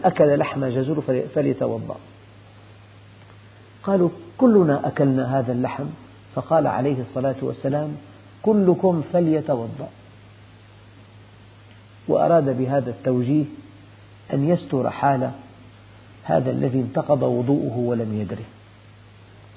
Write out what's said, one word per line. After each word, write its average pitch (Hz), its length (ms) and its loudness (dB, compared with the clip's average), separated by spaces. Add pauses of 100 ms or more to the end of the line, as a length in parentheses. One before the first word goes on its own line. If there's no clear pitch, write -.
أكل 151 360 4
لحم 139 260 -4
جزور 131 360 -2
فلي-، 131 340 -2
فليتوضأ." 120 600 -2 (1900)
قالوا: 185 260 2 (280)
"كلنا 185 500 6
أكلنا 131 520 0
هذا 127 120 -2
اللحم." 123 340 -4 (500)
فقال 151 320 2
عليه 127 340 0
الصلاة 127 400 -4
والسلام: 139 540 -4 (460)
"كلكم 190 600 4 (120)
فليتوضأ." 151 760 0 (2250)
وأراد 156 500 2
بهذا 127 320 -2
التوجيه 127 560 0 (880)
أن 139 160 0
يستر 139 400 -2
حال 127 420 0 (920)
هذا 147 280 0
الذي 131 280 -2
انتقض 131 440 0
وضوءه 127 540 0
ولم 117 440 -2
يدره. 95 240 -8 (1120)